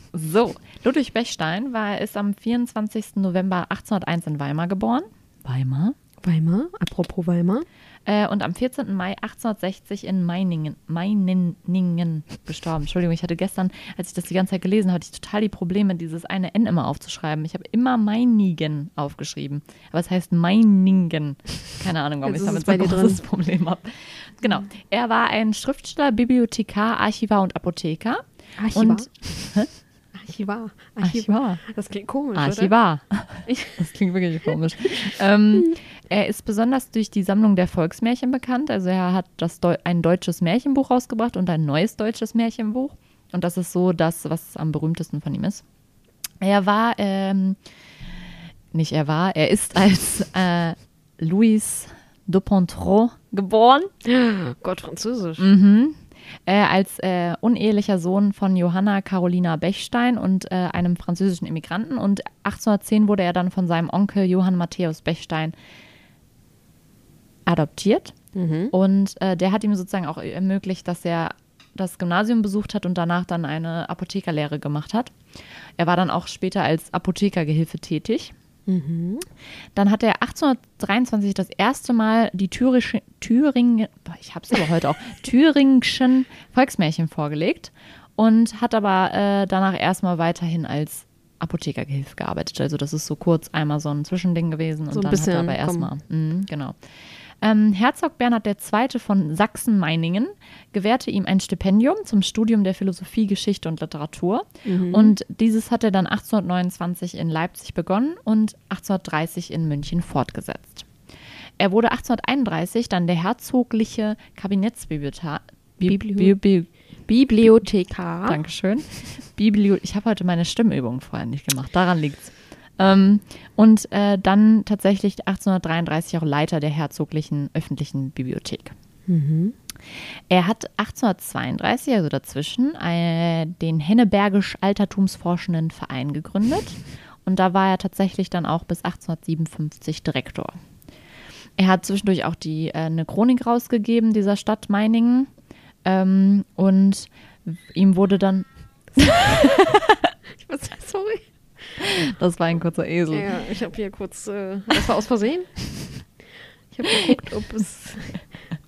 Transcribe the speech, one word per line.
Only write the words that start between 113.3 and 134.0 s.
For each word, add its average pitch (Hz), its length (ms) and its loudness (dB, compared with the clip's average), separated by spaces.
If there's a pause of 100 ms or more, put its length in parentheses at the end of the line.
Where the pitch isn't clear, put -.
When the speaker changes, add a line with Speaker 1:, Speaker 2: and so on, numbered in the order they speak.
Speaker 1:
Kabinettsbibliothekar. 160 1040 -4 (380)
Bib-, 196 260 2
Speaker 2:
Biblio- 196 320 6
Speaker 1:
Bib-, 196 60 -2
Bib- 190 260 4 (400)
Speaker 2:
Bibliothekar. 208 1200 4
Speaker 1:
Dankeschön. 185 540 -2 (560)
Biblio-, 202 440 4
ich - 140 -8
habe 208 140 -2
heute 196 160 -2
meine 175 180 0
Stimmübung 135 560 0
vorher - 260 -10
nicht 123 220 -8
gemacht, 131 260 -4
daran 180 260 2
liegt's. 147 340 -6 (480)
Ähm, 196 380 8 (380)
und, 220 340 8
äh, 202 260 2
dann 208 460 4
tatsächlich 196 640 0
achtzehnhundertdreiunddreißig 170 920 -2
auch 160 60 -2
Leiter 151 380 0
der 147 80 -2
herzoglichen 147 840 -4
öffentlichen 139 580 -6
Bibliothek. - 600 -8 (340)
Speaker 2:
Mhm. 165 480 0 (760)
Speaker 1:
Er 180 180 4
hat - 300 -6
achtzehnhundertzweiunddreißig, - 1200 -2
also 170 120 2
dazwischen, 160 680 -4
äh, 170 720 0 (140)
den 160 200 0
Hennebergisch 202 800 2